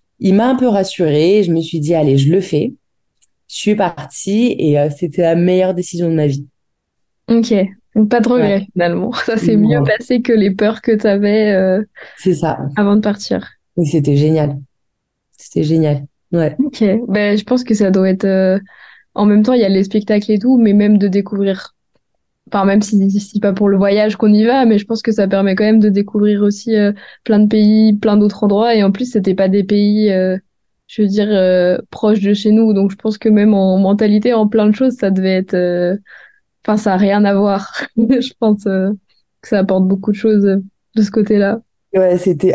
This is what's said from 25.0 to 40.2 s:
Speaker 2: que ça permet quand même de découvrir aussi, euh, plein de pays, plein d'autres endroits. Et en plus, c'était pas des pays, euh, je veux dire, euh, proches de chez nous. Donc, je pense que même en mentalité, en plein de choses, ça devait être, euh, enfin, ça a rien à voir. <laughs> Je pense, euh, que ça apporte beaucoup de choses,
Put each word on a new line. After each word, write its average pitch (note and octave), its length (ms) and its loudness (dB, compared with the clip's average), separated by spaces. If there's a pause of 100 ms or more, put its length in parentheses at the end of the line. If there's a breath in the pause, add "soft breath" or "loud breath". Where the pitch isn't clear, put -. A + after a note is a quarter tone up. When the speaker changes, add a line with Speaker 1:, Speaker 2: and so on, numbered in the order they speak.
Speaker 2:
que A3+ 100 -2
ça G#3 140 0
permet G3 300 0
quand G3+ 80 0
même A3 160 4
de G#3+ 80 4
découvrir G3+ 540 0
aussi, G#3 340 -2
euh, G#3 160 2 (320 loud breath)
plein G#3+ 160 2
de G#3 80 4
pays, G#3+ 460 4
plein G#3 220 0
d'autres G#3 280 0
endroits. G#3+ 320 2
Et G#3 80 2
en G3 80 2
plus, B3 180 -6
c'était F#3+ 240 0
pas G3 140 0
des F#3+ 160 0
pays, G#3 480 0
euh, F#3 240 0 (500)
je - 160 -6
veux G#3 60 2
dire, G#3 220 -2
euh, F#3 480 2 (120)
proches G#3+ 300 0
de G3+ 140 0
chez G#3 180 0
nous. A3 200 4
Donc, G3 180 0
je G3 60 -12
pense G#3+ 220 -6
que A3 100 -2
même G#3+ 260 4
en F#3+ 240 2
mentalité, G#3 560 2
en A3 120 2
plein G#3+ 200 0
de G#3+ 80 4
choses, B3+ 200 0
ça G3+ 160 -4
devait F#3+ 260 0
être, F#3 180 -4
euh, F3+ 420 -2 (680 loud breath)
enfin, G#3+ 120 0
ça G#3+ 180 -2
a - 20 0
rien G3+ 280 2
à G3+ 100 2
voir. G3 380 -2 (160)
<laughs> - 80 -20
Je B3+ 420 0
pense, G#3+ 280 -2
euh, F#3+ 240 -2 (500)
que - 80 -20
ça G#3 120 0
apporte F#3+ 280 0
beaucoup G3 240 -2
de G#3 40 -6
choses, G#3+ 280 2